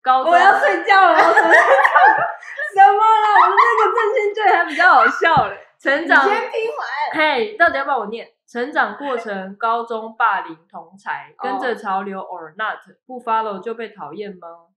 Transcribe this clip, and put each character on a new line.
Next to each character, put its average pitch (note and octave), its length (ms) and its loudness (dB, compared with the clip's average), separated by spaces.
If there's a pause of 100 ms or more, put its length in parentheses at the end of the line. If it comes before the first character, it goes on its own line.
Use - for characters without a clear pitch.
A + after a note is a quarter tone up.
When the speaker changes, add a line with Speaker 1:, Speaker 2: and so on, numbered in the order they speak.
Speaker 1:
高 C4 240 0
中。 E4 80 2
Speaker 2:
我 F4 60 6
要 G4 200 4
睡 F#4 260 0
觉 F#4+ 280 4
了， D#4 60 2
我 - 160 4
什 F#4+ 80 4
么？ - 100 2
<laughs> - 1200 2
什 G4 200 6
么 G4+ 60 0
啦？ A4 300 2 (140)
我 - 60 4
们 G4 100 0
那 A#4 260 2
个 G#4 100 0
正 A4 200 -2
兴 G#4 200 -2
队 G#4 220 2
还 E4+ 80 0
比 D#4 100 -8
较 F4 140 4
好 C#4+ 180 6
笑 D4+ 420 0
嘞。 F#3+ 100 -14 (200)
Speaker 1:
成 D#4 280 -4
长。 D4 180 2
Speaker 3:
你 G4+ 60 2
先 A4 100 -2 (100)
听 A4+ 200 -6
完。 D4+ 680 -4
Speaker 1:
嘿， A3 220 -6
到 E4+ 100 2
底 C4+ 80 -4
要 C4+ 80 -6
不 D4 60 -8
要 C4+ 80 -2
我 G#3 80 -8
念？ A3 260 -14 (160)
成 B3 240 -10
长 G#3 240 -4
过 C#4 220 -8
程， G3 380 -12
高 A#3 280 -4
中 A3+ 320 -12
霸 G#3 240 -2
凌 E3+ 160 -16 (140)
同 F3+ 260 -20
才， C#3+ 400 -14
Speaker 2:
哦。 - 60 -16
Speaker 1:
跟 C4 160 -8
着 A#3+ 160 -6
潮 G3+ 280 -8
流 F#3+ 180 -12
or E3+ 360 -16
not， G3+ 220 -10 (260)
不 B3+ 160 -18
follow A3 400 -6
就 A3+ 140 -12
被 A3+ 160 -14
讨 D#3+ 240 -18
厌 G3 220 -14
吗？ E3+ 400 -20